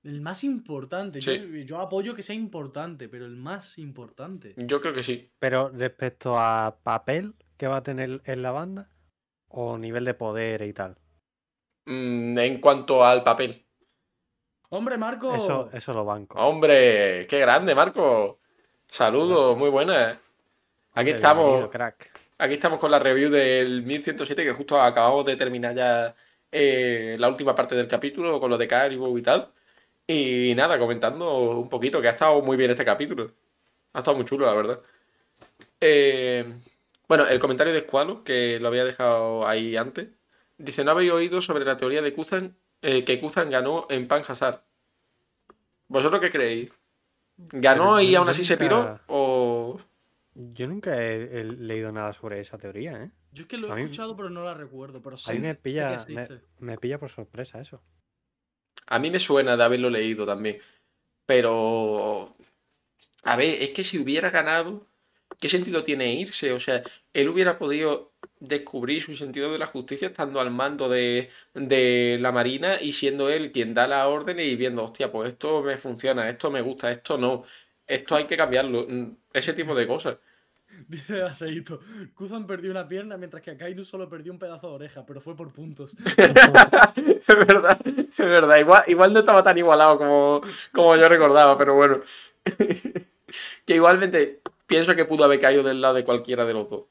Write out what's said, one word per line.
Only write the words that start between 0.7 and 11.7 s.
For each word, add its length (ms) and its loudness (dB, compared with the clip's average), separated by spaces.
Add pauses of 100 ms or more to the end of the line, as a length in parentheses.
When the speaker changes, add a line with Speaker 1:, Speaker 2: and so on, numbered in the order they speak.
Speaker 2:
Sí. 160 -4
Speaker 1:
Yo, 280 -14
yo 160 -12
apoyo 340 -8
que 80 -16
sea 120 -14
importante, 760 -14
pero 160 -18
el 100 -20
más 420 -16
importante. 800 -20
Speaker 2:
Yo 220 -4
creo 140 -6
que 100 -8
sí. 260 -10 (100)
Speaker 3:
Pero 300 -2
respecto 720 -6
a 440 -2
papel 500 -6 (240)
que 100 -8
va 100 -4
a 60 -8
tener 420 -10
en 160 -10
la 100 -6
banda, 380 -12 (600)
o 280 -8
nivel 280 -8
de 80 -4
poder 480 -8
y 120 -10
tal. 240 -12 (880)